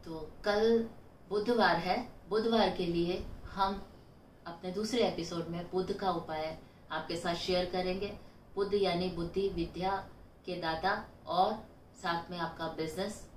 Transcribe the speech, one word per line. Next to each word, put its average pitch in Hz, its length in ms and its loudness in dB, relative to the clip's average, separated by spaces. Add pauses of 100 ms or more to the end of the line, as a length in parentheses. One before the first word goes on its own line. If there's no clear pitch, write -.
तो 160 260 -8 (120)
कल 226 460 6 (400)
बुधवार 208 460 4
है, 214 340 0 (200)
बुधवार 220 400 4
के 180 160 0
लिए 170 400 0 (200)
हम 196 400 0 (640)
अपने 180 240 -8
दूसरे 214 360 2
एपिसोड 170 400 -4
में 175 240 -6
बुध 185 220 0
का 190 180 0
उपाय 160 460 -4 (340)
आपके 160 240 -4
साथ 170 200 -2
शेयर 180 300 2
करेंगे। 185 480 -2 (420)
बुध 190 180 2
यानी 180 360 2
बुद्धि, 170 400 0
विद्या 180 580 -2 (380)
के 180 160 -6
दाता 180 480 0 (180)
और 190 260 4 (420)
साथ 170 360 -4
में 175 60 -6
आपका 165 300 -4
बिजनेस 160 680 -4